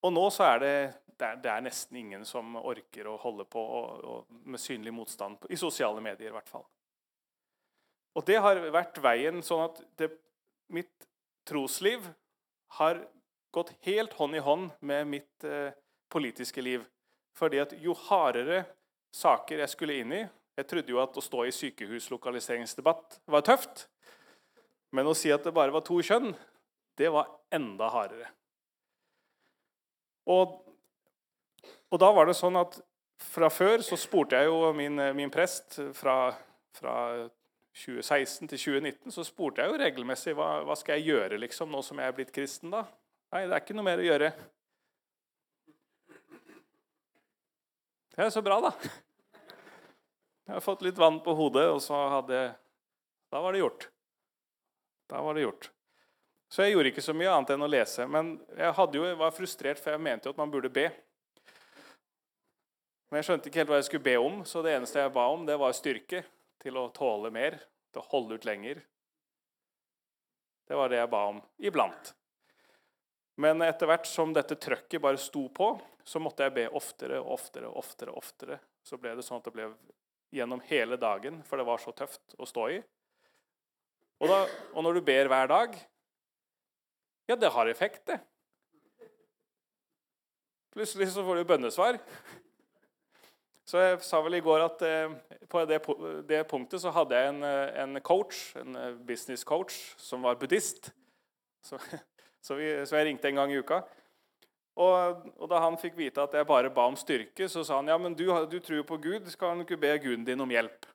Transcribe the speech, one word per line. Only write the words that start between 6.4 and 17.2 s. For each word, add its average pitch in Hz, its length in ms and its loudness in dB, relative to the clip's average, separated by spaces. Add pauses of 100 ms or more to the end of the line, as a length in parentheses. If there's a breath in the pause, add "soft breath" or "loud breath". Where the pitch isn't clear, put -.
fall. - 160 -16 (1500)
Og 156 100 -4
det 214 160 6
har 196 160 6 (140)
vært 170 280 0
veien 135 440 2
sånn 165 220 0
at - 180 -14 (140)
det, 160 100 -2 (640)
mitt - 340 -10 (400)
trosliv 180 600 -2 (720)
har 165 260 2 (480)
gått 170 180 -4 (140)
helt 214 320 0
hånd 151 200 -2
i 143 60 -4
hånd 156 360 2
med 143 280 -4
mitt, 143 380 -10
eh, 147 260 -6 (400)
politiske 131 540 -6
liv. 127 180 -2 (540)